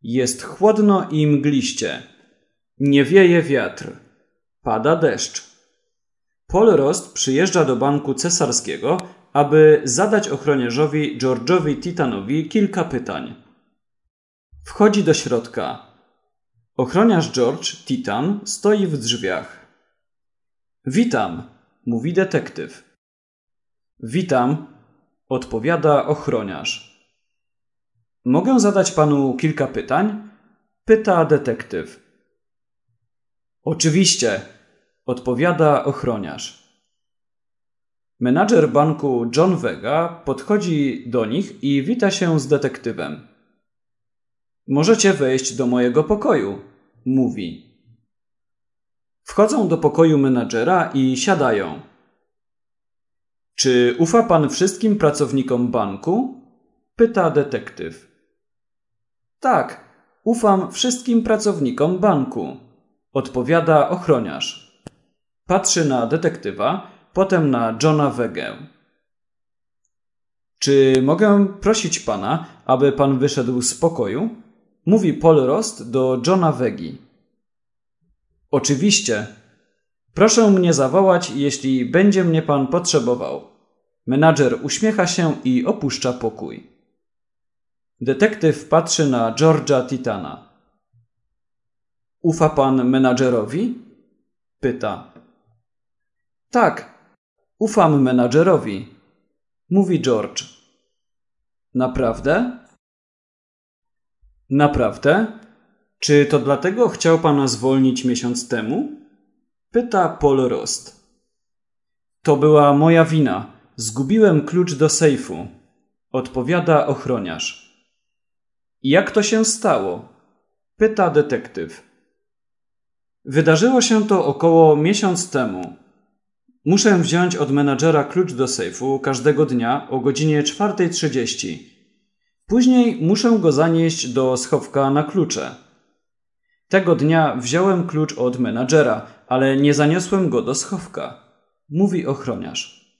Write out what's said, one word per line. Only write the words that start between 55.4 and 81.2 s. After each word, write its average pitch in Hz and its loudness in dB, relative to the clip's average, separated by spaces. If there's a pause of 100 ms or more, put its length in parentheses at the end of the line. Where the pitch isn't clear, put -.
banku?”, 120 -4 (560)
pyta 180 2
detektyw. 120 -6 (1300)
„Tak, - -2 (400)
ufam 208 2
wszystkim 247 0
pracownikom 180 -2
banku”, 135 -2 (560)
odpowiada 147 0
ochroniarz. 117 -4 (640)
Patrzy 180 0
na 123 0
detektywa, 151 -4 (220)
potem 180 0
na 117 -2
Johna 151 2
Wegę. 85 -6 (2000)
„Czy 135 4
mogę 202 4 (140)
prosić 208 -2
pana, 113 -6 (180)
aby 135 2
pan 139 0
wyszedł 127 -2
z - -4
pokoju?”, 160 -4 (440)
mówi 185 2
Paul 156 4
Rost 135 -4
do 131 0
Johna 175 2
Wegi. 120 -6 (1500)
„Oczywiście. 139 0 (880)
Proszę 214 4
mnie 180 4
zawołać, 175 2